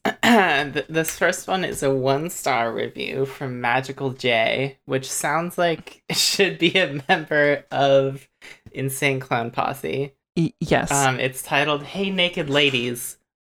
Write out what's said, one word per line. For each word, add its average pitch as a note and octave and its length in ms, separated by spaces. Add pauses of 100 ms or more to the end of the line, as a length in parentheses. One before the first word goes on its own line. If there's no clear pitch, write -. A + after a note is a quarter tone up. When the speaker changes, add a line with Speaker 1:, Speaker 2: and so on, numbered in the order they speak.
Speaker 1:
<clears throat> - 140
Th-, D3+ 680
this D#3+ 280
first F3+ 300
one F#3+ 160
is - 180
a C#3 140
one-star C3+ 760
review A#2+ 520
from B2+ 360
Magical C3 500
J, A#2+ 760
which C3+ 240
sounds E3 480
like E3+ 480
<laughs> - 40
it E3+ 80
should F3 400
be E3 200
a D3 300
member D3+ 640
of C3+ 560 (440)
Insane C3+ 480
Clown A#2+ 320
Posse. C#3 640 (220)
Speaker 2:
Y-, E3 240
yes. D3 320
Speaker 1:
Um, C3+ 280
it's C3 220
titled, C#3+ 420
"Hey G3 260
Naked F3 400
Ladies, C3 680 (300)